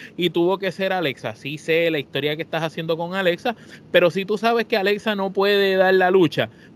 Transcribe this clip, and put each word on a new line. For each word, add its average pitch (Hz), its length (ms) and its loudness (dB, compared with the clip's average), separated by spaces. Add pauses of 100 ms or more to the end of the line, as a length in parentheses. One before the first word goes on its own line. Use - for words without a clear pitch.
(180)
y 170 140 0
tuvo 175 280 0
que 190 140 -6
ser 190 200 -4
Alexa? 139 420 -4
Sí 147 240 -12
sé 165 320 0
la 156 80 -2
historia 147 380 -4
que 160 60 -10
estás 156 200 -6
haciendo 165 340 -4
con 170 180 -8
Alexa, 190 420 -2 (340)
pero 175 200 4
si 175 140 -4
tú 202 140 -2
sabes 226 280 0
que 226 100 -2
Alexa 208 380 -2
no 190 180 -4
puede 196 440 2
dar 190 180 4
la 185 160 4
lucha, 151 380 4 (280)